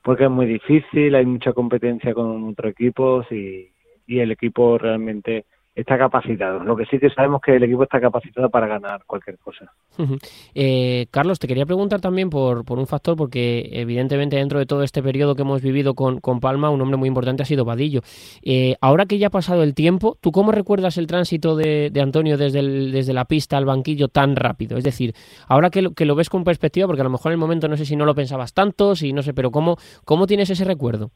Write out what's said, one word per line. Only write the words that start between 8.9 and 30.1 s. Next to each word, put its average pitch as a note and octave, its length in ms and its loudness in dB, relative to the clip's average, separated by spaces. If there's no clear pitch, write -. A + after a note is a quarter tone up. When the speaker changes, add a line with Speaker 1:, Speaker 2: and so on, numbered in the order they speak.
Speaker 1:
cualquier G2 320 -12
cosa. - 340 -20
Speaker 2:
Ujú. C3+ 180 -2
Eh, B2+ 560 0
Carlos, E3 260 0
te C3+ 100 -6
quería C3 200 0
preguntar G3 340 0
también F#3 300 -2
por, B2+ 340 0
por B2 140 -4
un C3+ 80 -2
factor, E3 280 -2
porque A#2+ 560 -2
evidentemente C3+ 680 -2
dentro C#3 200 -2
de C#3 80 0
todo C#3+ 160 -2
este C#3 220 -2
periodo C3+ 320 2
que C#3 80 -4
hemos C#3 180 -2
vivido C3+ 320 0
con, C3 260 -2
con B2 200 -2
Palma, C#3 320 0
un C3+ 100 0
hombre C3+ 160 0
muy C3 100 0
importante B2+ 360 -2
ha - 20 -2
sido C3+ 180 0
Vadillo. B2 380 -2
Eh, B2+ 400 0
ahora D3+ 240 4
que G3+ 140 -2
ya G3+ 80 2
ha - 20 2
pasado F3+ 320 0
el D3 140 2
tiempo, F3+ 440 0
¿tú E3 120 0
cómo G3+ 200 2
recuerdas F#3+ 460 0
el E3+ 80 -2
tránsito E3 500 -2
de, D3+ 360 0
de C#3+ 100 0
Antonio D3 380 2
desde C#3+ 180 0
el, C3+ 340 -2
desde C3 220 0
la B2+ 120 0
pista D3+ 300 -2
al C#3 100 2
banquillo C#3 420 0
tan C#3 280 2
rápido? B2 440 -2
Es B2+ 40 -4
decir, B2 300 -2
ahora D3+ 220 6
que F#3+ 140 0
lo, F3+ 80 -2
que D#3+ 140 0
lo D3 100 2
ves D#3+ 160 0
con F3+ 120 -2
perspectiva, F3 440 0
porque D3 140 -2
a - 20 2
lo B2+ 80 0
mejor D#3 200 -2
en - 20 0
el E3 60 0
momento D#3+ 280 -2
no D3+ 100 -2
sé D3+ 80 -4
si D3 100 -4
no D3 100 0
lo D3+ 100 4
pensabas C3 400 -6
tanto, G3+ 400 2
si D3 180 -4
no C#3+ 80 -2
sé, C3+ 140 -4
pero B2+ 160 0
¿cómo, D#3+ 260 0
cómo E3+ 200 4